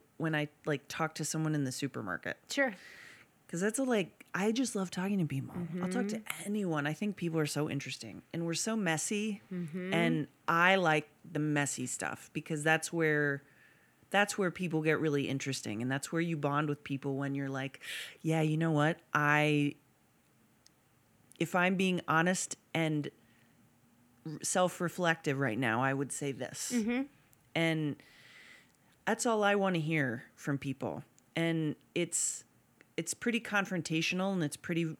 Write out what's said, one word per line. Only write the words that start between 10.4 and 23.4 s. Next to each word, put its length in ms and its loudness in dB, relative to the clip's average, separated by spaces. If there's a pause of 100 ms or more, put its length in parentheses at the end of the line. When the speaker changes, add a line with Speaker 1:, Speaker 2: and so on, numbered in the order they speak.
Speaker 1:
I 280 6
like 340 4 (200)
the 100 -4
messy 480 0
stuff 460 -6
because 300 -4
that's 300 2
where, 480 2 (680)
that's 260 2
where 140 2
people 320 -2
get 160 4
really 280 0
interesting. 540 -4
And 100 -2
that's 200 -4
where 100 0
you 160 -2
bond 320 0
with 140 -4
people 320 -4
when 180 -4
you're 160 -2
like, 300 -6 (420)
"Yeah, 200 2
you 140 4
know 160 2
what? 280 4 (160)
I, 600 4 (1600)
if 160 0
I'm 200 4
being 320 2
honest 480 2 (200)
and 340 0 (1160)